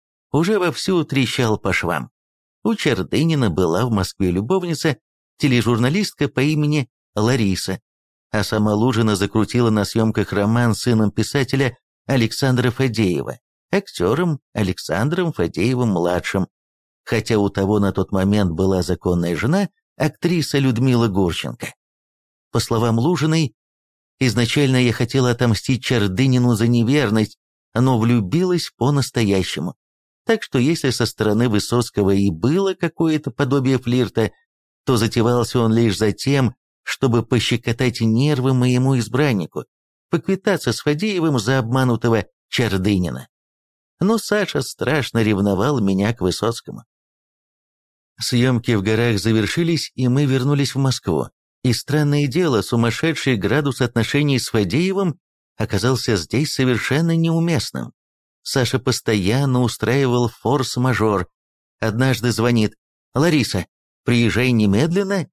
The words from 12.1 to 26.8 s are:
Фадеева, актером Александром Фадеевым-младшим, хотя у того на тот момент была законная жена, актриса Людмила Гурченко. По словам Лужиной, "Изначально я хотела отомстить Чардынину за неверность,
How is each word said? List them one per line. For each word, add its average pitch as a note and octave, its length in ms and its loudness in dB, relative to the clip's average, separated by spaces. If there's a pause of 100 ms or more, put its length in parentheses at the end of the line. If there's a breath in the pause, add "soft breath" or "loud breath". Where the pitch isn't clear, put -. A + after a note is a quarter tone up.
Фадеева, G2+ 680 -2 (340)
актером D#3 680 -2 (120)
Александром A2 800 -2
Фадеевым-младшим, F2+ 1120 0 (580)
хотя A2 340 0
у G2+ 100 2
того G2 300 0
на G2+ 140 2
тот F#2 200 -2
момент G2 400 2
была F#2+ 300 0
законная F2 540 -2
жена, E3 320 0 (280)
актриса D#3 640 -2
Людмила B2 500 2
Гурченко. F2+ 640 -2 (800)
По A#2+ 80 0
словам A2+ 380 0
Лужиной, D#3 560 0 (640)
"Изначально B2+ 580 2
я B2 160 4
хотела B2 380 0
отомстить A#2 520 0
Чардынину B2 720 2
за A2 140 2
неверность, A#2 720 2 (360)